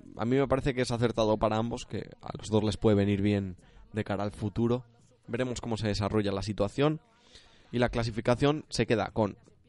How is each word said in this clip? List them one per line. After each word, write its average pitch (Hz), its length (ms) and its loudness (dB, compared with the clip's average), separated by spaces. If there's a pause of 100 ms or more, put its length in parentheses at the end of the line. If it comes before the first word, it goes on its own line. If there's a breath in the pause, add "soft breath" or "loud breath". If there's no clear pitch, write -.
(160)
a - 80 -4
mí 123 120 2
me 135 100 4
parece 131 280 0
que 123 80 0
es 120 80 -2
acertado 110 480 2
para 110 180 2
ambos, 120 300 -4
que - 220 -10 (140)
a - 160 -14
los 101 100 -12
dos 104 140 4
les 104 140 0
puede 107 200 4
venir 101 240 2
bien 98 360 0 (360 soft breath)
de 107 120 -4
cara 98 180 -4
al 104 100 -2
futuro. 117 520 -2 (420)
Veremos 120 340 -4
cómo 113 160 -4
se 104 120 -2
desarrolla 101 440 0
la 98 100 -4
situación. 101 580 0 (720 loud breath)
Y 120 60 -2
la 120 100 2
clasificación 120 800 0
se - 180 0
queda 107 240 0
con, 107 260 -2 (320)